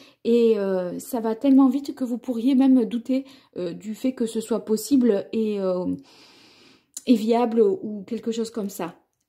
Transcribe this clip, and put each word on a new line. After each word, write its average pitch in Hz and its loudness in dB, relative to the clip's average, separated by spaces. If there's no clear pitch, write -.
et, 233 4
euh, 185 -4
ça 233 -8
va 220 -2
tellement 269 6
vite 285 -4
que 262 -8
vous 233 -4
pourriez 247 -2
même 254 4
douter, 240 -4
euh, 175 -6
du 196 -12
fait 254 -4
que 240 -4
ce 220 -6
soit 214 -4
possible 220 2
et, 214 -2
euh, 180 -2
et 247 6
viable 226 2
ou 208 -2
quelque 226 -6
chose 226 -6
comme 202 -6
ça. 175 -10